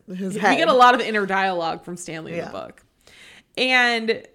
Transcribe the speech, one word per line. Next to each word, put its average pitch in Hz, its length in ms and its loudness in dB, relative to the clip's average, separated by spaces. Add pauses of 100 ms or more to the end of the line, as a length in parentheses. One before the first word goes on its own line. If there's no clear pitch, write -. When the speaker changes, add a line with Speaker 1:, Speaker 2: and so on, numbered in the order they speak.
Speaker 1:
his 185 280 -8
Speaker 2:
We 175 60 -6
Speaker 1:
head. 240 180 2
Speaker 2:
get 330 100 2
a 311 60 4
lot 247 200 8
of 240 60 0
inner 214 260 -2
dialogue 185 580 -2
from 175 120 -12
Stanley 165 360 -12
in 170 60 -8
Speaker 1:
Yeah. 160 80 -8
Speaker 2:
the - 60 -14
book. - 320 -14 (760)
And 240 760 0